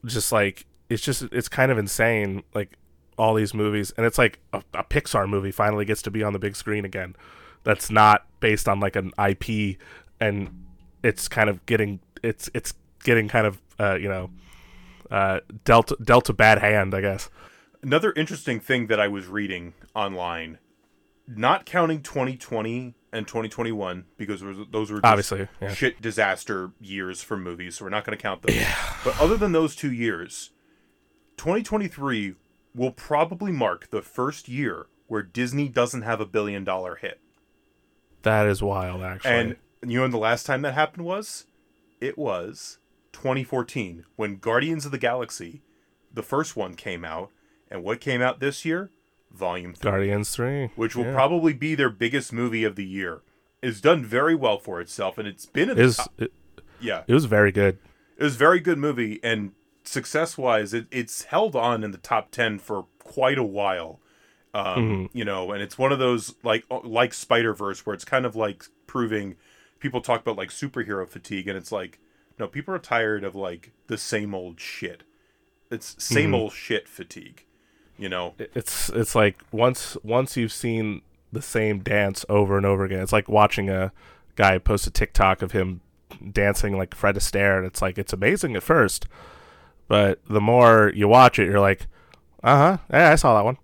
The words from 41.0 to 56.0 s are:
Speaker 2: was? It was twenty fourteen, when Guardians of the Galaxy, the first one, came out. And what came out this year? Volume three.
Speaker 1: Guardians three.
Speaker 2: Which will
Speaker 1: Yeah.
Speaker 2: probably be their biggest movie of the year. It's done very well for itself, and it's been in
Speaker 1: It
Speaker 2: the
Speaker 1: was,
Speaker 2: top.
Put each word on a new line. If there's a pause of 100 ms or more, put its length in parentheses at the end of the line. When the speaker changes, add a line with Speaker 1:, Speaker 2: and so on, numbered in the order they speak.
Speaker 2:
was? (560)
It
was (320)
twenty
fourteen, (100)
when
Guardians
of
the
Galaxy, (520)
the
first
one,
came
out. (400)
And
what
came
out
this
year? (400)
Volume
three.
Speaker 1:
Guardians
three.
Speaker 2:
Which
will
Speaker 1:
Yeah.
Speaker 2:
probably
be
their
biggest
movie
of
the
year. (420)
It's
done
very
well
for
itself,
and
it's
been
in
Speaker 1:
It
Speaker 2:
the
Speaker 1:
was,
Speaker 2:
top.